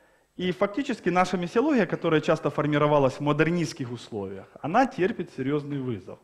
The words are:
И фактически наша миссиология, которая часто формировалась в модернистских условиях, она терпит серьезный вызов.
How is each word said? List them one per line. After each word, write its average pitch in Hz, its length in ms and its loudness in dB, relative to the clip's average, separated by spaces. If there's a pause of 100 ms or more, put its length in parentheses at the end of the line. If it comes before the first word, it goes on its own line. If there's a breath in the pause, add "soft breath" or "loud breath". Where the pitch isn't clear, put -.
(360 soft breath)
И 180 160 -2
фактически 202 580 -2
наша 180 260 2
миссиология, 233 480 2
которая 160 380 0
часто 156 260 2
формировалась 147 680 2
в - 60 -10
модернистских 147 720 0
условиях, 98 540 -10 (160)
она 208 240 2
терпит 196 500 -4
серьезный 143 420 -4
вызов. 113 460 -8